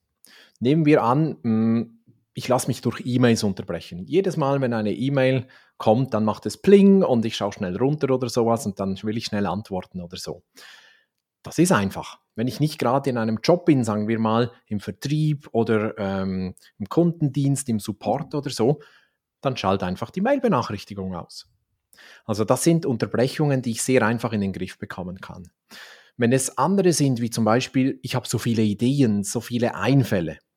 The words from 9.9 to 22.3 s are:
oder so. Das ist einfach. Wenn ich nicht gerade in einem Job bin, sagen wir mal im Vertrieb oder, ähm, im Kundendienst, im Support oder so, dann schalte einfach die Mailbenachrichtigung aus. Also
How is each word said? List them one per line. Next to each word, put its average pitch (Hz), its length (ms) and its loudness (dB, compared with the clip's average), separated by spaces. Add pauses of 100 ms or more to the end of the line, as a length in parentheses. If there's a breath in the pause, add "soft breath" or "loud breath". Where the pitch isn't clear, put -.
oder 87 160 -14
so. - 260 -12 (1000 soft breath)
Das - 140 -10
ist 175 140 4
einfach. 101 480 -2 (160)
Wenn 117 120 -4
ich 120 120 -8
nicht 151 200 -2
gerade 135 300 0
in 123 80 -4
einem 113 240 -2
Job 175 240 2
bin, 135 180 4
sagen 107 240 -2
wir 113 120 -2
mal 113 320 2 (160 soft breath)
im 104 120 -6
Vertrieb 147 720 -4
oder, 110 460 0
ähm, 95 580 -4 (220 soft breath)
im 104 120 -10
Kundendienst, 147 800 0
im 110 100 -2
Support 107 560 -6
oder 143 140 -6
so, 127 320 0 (600 soft breath)
dann 135 140 -2
schalte - 300 -2
einfach 185 260 -6
die 185 100 -4
Mailbenachrichtigung 113 960 -2
aus. - 340 -14 (760 soft breath)
Also 107 180 -2